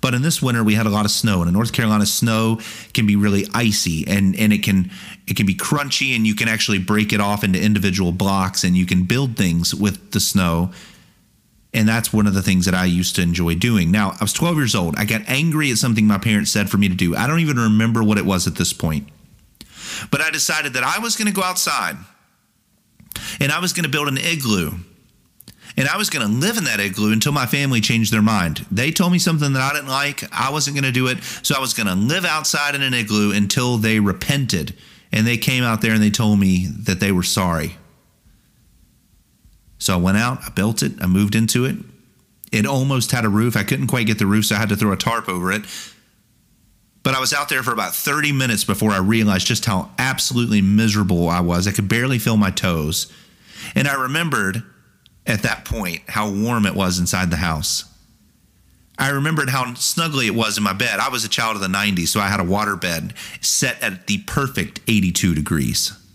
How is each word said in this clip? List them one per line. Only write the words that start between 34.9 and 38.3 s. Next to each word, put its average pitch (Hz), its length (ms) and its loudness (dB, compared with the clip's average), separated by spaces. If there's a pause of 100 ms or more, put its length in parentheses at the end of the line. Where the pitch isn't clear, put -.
And 110 160 2
they 120 120 0
came 127 260 0
out 113 160 0
there 113 140 2
and 107 80 4
they 104 80 4
told 107 280 2
me 92 280 4
that 92 340 -4
they 101 100 2
were 90 120 2
sorry. 85 540 -2 (2000)